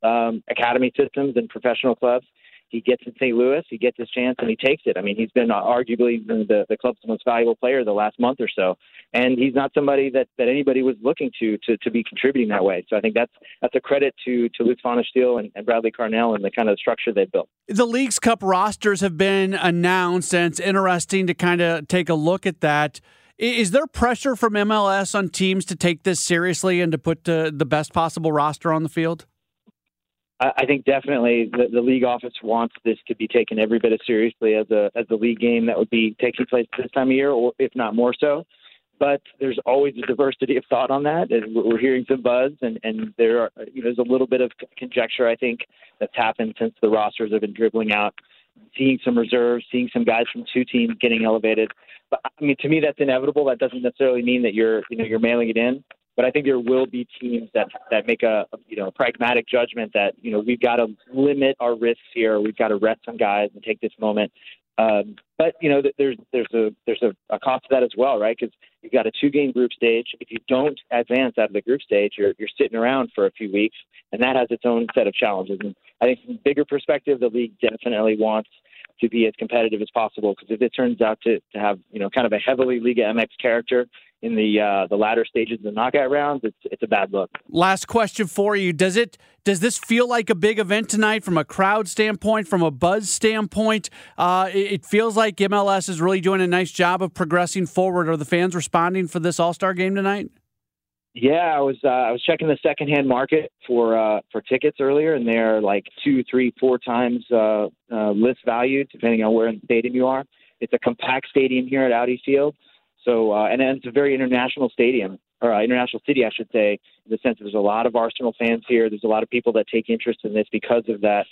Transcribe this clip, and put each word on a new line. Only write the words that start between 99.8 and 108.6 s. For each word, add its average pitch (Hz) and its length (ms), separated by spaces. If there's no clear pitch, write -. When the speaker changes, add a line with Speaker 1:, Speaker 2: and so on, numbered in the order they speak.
Speaker 2:
tonight? 196 360
Speaker 1:
Yeah, 156 400
I 143 40
was, 135 240
uh, 143 40
I 127 220
was 123 120
checking 160 260
the 147 120
secondhand 147 460
market 135 460
for, 117 280
uh, 107 240
for 110 80
tickets 139 400
earlier, 147 340
and 120 140
they're, 113 320
like, 101 260
two, 135 260
three, 123 300
four 131 180
times, 120 540
uh, 107 380
uh, 107 180
list 110 340
value, 127 460